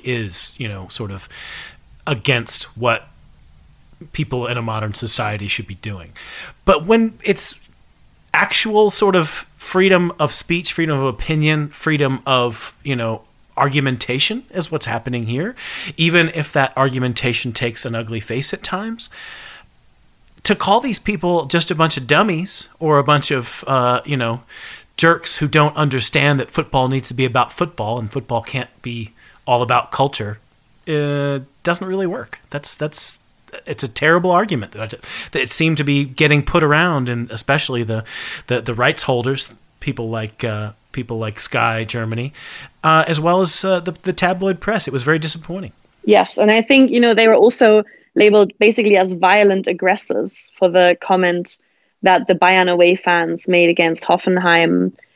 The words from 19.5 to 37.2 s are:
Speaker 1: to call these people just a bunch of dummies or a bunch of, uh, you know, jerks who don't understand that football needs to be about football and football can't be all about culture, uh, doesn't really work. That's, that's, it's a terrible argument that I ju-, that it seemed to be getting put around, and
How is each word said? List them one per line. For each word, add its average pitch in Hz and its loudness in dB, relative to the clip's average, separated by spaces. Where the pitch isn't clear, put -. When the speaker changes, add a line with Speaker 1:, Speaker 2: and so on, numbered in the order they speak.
Speaker 1:
to 202 0
call 208 2
these 254 -4
people 175 -2
just 165 0
a 170 -2
bunch 160 0
of 127 -10
dummies 175 0
or 151 2
a 139 4
bunch 143 2
of, 127 -6
uh, 123 0
you 143 -4
know, 117 -4
jerks - 2
who 151 -2
don't 151 2
understand 139 0
that 120 -6
football 131 -2
needs 131 -4
to 131 -10
be 127 -2
about 120 0
football 120 -4
and 107 -8
football 117 -4
can't - -8
be 117 -10
all 123 2
about 120 0
culture, 110 -4
uh, 143 -2
doesn't 175 -4
really 190 -4
work. 135 -10
That's, - -10
that's, - -8
it's - -8
a 131 -6
terrible 170 2
argument 175 0
that 110 -12
I 107 -6
ju-, - -12
that 139 -2
it 123 -4
seemed 160 0
to 151 -2
be 143 0
getting 147 2
put 156 2
around, 151 2
and 120 -4